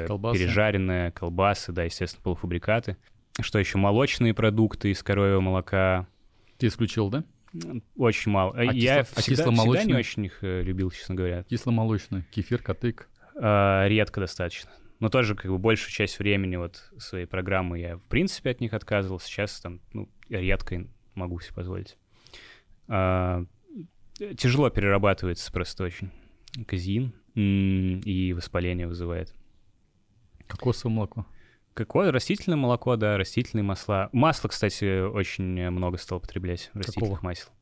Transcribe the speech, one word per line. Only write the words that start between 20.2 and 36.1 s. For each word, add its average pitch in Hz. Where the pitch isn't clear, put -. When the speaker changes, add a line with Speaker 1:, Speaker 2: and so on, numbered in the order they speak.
Speaker 2:
редко 92
могу 90
себе -
позволить. 92
А, 92
тяжело 131
перерабатывается 98
просто 87
очень 92
казеин, 101
м, 95
и 92
воспаление 87
вызывает. 85
Speaker 1:
Кокосовое -
молоко? 107
Speaker 2:
Како-, 165
растительное 170
молоко, 123
да, 107
растительные 104
масла. 98
Масло, 147
кстати, 95
очень 92
много 90
стал 90